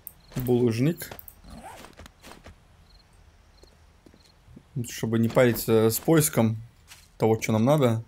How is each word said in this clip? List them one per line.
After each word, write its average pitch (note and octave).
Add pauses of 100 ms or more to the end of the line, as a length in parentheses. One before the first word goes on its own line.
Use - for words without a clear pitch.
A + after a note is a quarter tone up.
(360)
Булыжник. B2 (3750)
Чтобы A2+
не A2+
париться A2+
с A2+
поиском B2+ (600)
того, A2
что -
нам A2
надо. B2+